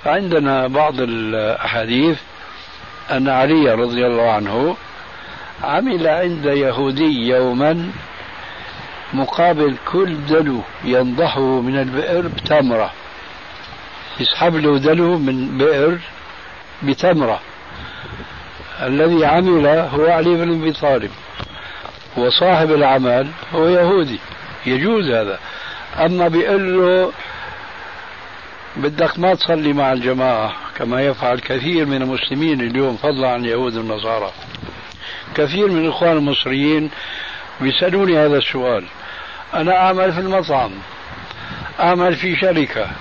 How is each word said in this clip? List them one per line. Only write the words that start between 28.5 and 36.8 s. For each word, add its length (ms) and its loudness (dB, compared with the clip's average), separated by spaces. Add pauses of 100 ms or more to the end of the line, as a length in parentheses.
"بدك 420 0
ما 160 4
تصلي 380 0
مع 200 2
الجماعة"، 600 0 (240)
كما 260 -2
يفعل 380 0
كثير 460 0
من 160 -2
المسلمين 580 -2
اليوم، 360 0
فضلا 340 0
عن 140 -2
اليهود 320 -2
والنصارى. 560 -4 (1000)
كثير 340 2
من 160 2
الإخوان 280 2
المصريين 800 0 (680)